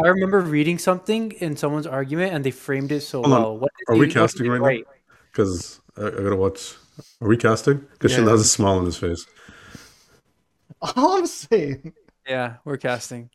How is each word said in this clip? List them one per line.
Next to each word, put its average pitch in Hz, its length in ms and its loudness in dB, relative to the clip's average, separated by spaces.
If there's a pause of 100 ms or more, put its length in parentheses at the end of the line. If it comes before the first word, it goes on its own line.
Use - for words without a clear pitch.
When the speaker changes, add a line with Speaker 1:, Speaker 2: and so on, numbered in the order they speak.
Speaker 1:
I 165 60 4
remember 190 320 2
reading 160 380 0
something 214 540 -2
in 156 240 -6
someone's 151 280 -4
argument, 151 480 -4
and 143 100 -4
they 135 80 0
framed 139 400 -6
it 147 100 -2
so 139 200 -8
Speaker 2:
Hold 139 120 4
on. 120 100 6
Speaker 1:
well. 110 160 -4
What 127 180 -2
did - 160 -2
Speaker 2:
Are - 0 -
we 113 60 6
Speaker 1:
they, - 20 6
what 147 60 6
did - 120 -4
Speaker 2:
casting 113 260 0
Speaker 1:
they 120 40 0
Speaker 2:
right 123 120 0
now? - 40 0
Speaker 1:
write? 127 220 0 (460)
Speaker 2:
'Cause 92 460 -2 (160)
I, 104 120 -8
I - 20 -4
gotta 101 260 -2
watch. 95 380 -4 (480)
Are 110 80 0
we 117 80 6
casting? 143 480 2 (140)
Christian 127 260 4
Speaker 3:
Yeah. 107 60 6
Speaker 2:
has 110 100 6
a 104 40 4
smile 98 340 2
on 90 60 0
his 87 120 -4
face. 85 280 -6 (1600)
Speaker 3:
All 311 360 2
I'm 339 100 0
saying. 160 680 -2 (340)
Speaker 1:
Yeah, 123 280 -4 (100)
we're 143 120 -6
casting. 123 580 -6